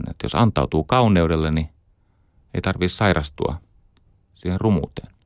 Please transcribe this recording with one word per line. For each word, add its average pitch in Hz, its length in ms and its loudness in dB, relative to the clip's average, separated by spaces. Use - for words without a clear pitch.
että - 160 -10
jos - 100 -4
antautuu 80 480 2
kauneudelle, 82 680 2
niin 78 180 -2
ei 90 80 -4
tarvitse 90 340 -2
sairastua 82 680 -2
siihen 90 280 -6
rumuuteen. 92 520 -2